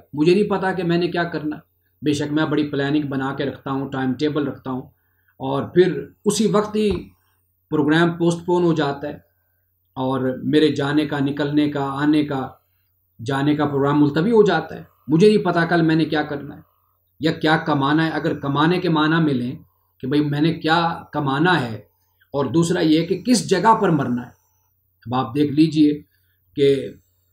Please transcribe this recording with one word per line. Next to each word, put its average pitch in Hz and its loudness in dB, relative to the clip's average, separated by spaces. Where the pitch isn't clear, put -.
मुझे 156 4
नहीं 196 2
पता 190 -2
कि 180 -4
मैंने 170 2
क्या 175 -2
करना। 151 -8
बेशक 147 -2
मैं 151 0
बड़ी 151 0
प्लानिंग 143 -2
बना 135 -4
के 143 -4
रखता 135 -8
हूँ, 135 -6
टाइम 131 -2
टेबल 147 -2
रखता 123 -10
हूँ, 131 -10
और 131 -4
फिर 170 0
उसी 208 0
वक्त 208 0
ही 214 0
प्रोग्राम 156 2
पोस्टपोन 170 0
हो 170 2
जाता 147 -4
है - -12
और 131 -2
मेरे 151 4
जाने 143 0
का, 143 -4
निकलने 147 0
का, 143 -4
आने 147 0
का, 143 -4
जाने 139 0
का 147 0
प्रोग्राम 143 0
मुलतवी 156 2
हो 214 6
जाता 165 0
है। - -16
मुझे 165 6
नहीं 214 4
पता 170 2
कल 170 2
मैंने 160 2
क्या 151 -2
करना 139 -10
है - -20
या 156 0
क्या 160 2
कमाना 147 0
है। 160 -2
अगर 151 -4
कमाने 151 0
के 180 -2
माना 156 2
में 147 2
लें 123 -4
कि 131 -6
भाई 147 0
मैंने 147 0
क्या 165 -2
कमाना 147 0
है, 117 -4
और 139 -2
दूसरा 165 0
ये 160 4
कि 180 -2
किस 226 0
जगह 190 4
पर 202 2
मरना 123 -2
है। - -18
अब 117 -8
आप 120 -4
देख 143 0
लीजिए 151 4
कि 139 0